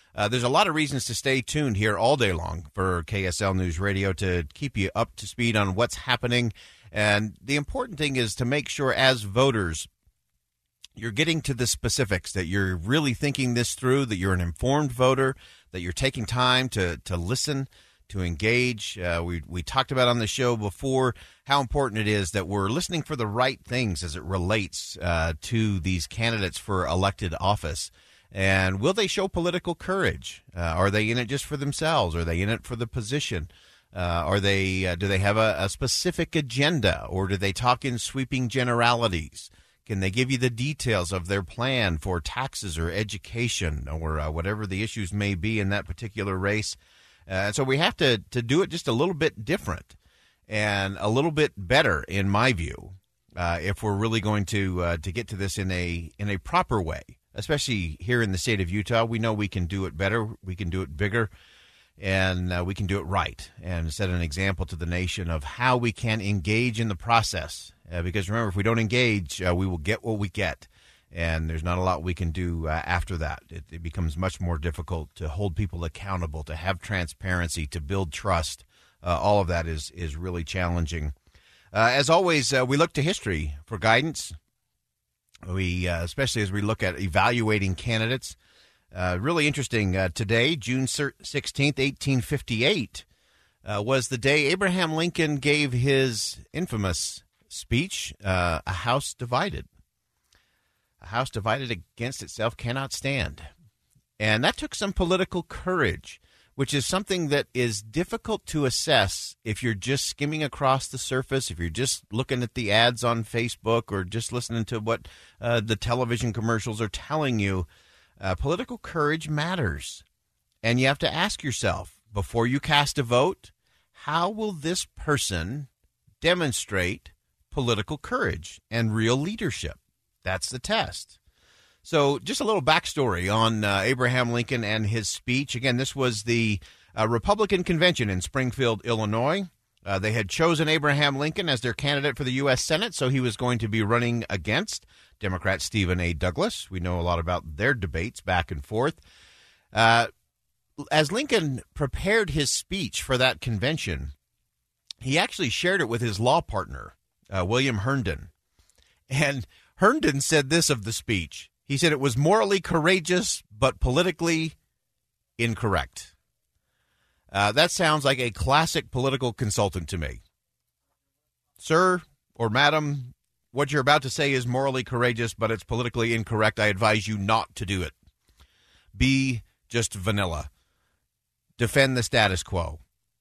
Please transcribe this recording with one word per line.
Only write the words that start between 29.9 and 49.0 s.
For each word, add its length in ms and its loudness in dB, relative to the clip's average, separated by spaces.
Uh, 60 -10
are 320 2
they 180 2
in 80 0
it 120 -2
just 160 -4
for 100 -8
themselves? 580 0
Are 120 0
they 160 0
in 80 0
it 160 -4
for 100 -8
the 100 -4
position? 640 -4
Uh, 40 -8
are 160 2
they, 460 2
uh, 80 0
do 120 -2
they 120 2
have 180 2
a, 200 4
a 120 0
specific 680 -2
agenda, 760 2
or 200 0
do 80 0
they 160 0
talk 320 2
in 120 -2
sweeping 520 -2
generalities? 1000 2
Can 160 -2
they 100 0
give 180 2
you 80 0
the 120 2
details 640 -2
of 140 -4
their 160 0
plan 540 -2
for 220 -2
taxes 580 -6
or 140 -2
education 1000 -4
or, 300 -4
uh, 100 -4
whatever 380 -4
the 160 -4
issues 300 -6
may 200 0
be 280 -2
in 80 0
that 160 -2
particular 520 -6
race? 380 0
Uh, 40 -6
and 220 0
so 80 2
we 140 2
have 200 0
to, 340 4
to 100 -2
do 200 2
it 80 0
just 180 -8
a 60 0
little 200 2